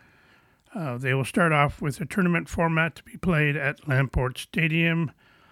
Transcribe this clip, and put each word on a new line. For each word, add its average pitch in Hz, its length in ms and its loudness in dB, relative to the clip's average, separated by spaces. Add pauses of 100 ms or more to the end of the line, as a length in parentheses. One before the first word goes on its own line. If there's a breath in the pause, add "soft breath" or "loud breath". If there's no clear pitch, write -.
(760 soft breath)
Uh, 139 240 -6
they 131 160 0
will 135 100 0
start 170 260 2
off 147 300 2
with 147 200 -4
a 165 40 -4
tournament 175 420 0
format 165 500 0
to - 60 -20
be - 140 -18
played 151 380 2
at 147 320 -4
Lamport 127 500 0
Stadium, 165 720 0 (400 soft breath)